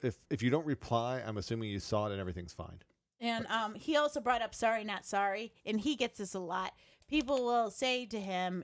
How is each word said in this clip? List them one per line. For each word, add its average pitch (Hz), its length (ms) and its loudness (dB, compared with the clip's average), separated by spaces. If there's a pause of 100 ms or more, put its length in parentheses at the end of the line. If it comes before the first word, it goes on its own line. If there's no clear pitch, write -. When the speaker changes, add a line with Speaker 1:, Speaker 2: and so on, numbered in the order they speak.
Speaker 1:
If, 123 160 0 (120)
if - 120 -2
you 123 80 4
don't 151 160 4
reply, 123 600 0
I'm 110 120 -4
assuming 113 320 -2
you 101 100 -2
saw 107 280 0
it 104 60 -2
and 98 80 -4
everything's 87 320 -6
fine. 85 260 -12 (440)
Speaker 2:
And, 233 240 -2
um, 220 280 -2
he 294 220 0
also 294 220 4
brought 240 220 2
up 214 140 -6
"sorry, 226 280 2
not 202 220 -6
sorry," 202 480 0 (100)
and 214 160 0
he 269 160 0
gets 240 220 0
this 196 160 -4
a 190 60 -4
lot. 185 340 -2 (340)
People 269 380 2
will 233 240 4
say 254 380 0
to 220 120 -4
him, 185 440 0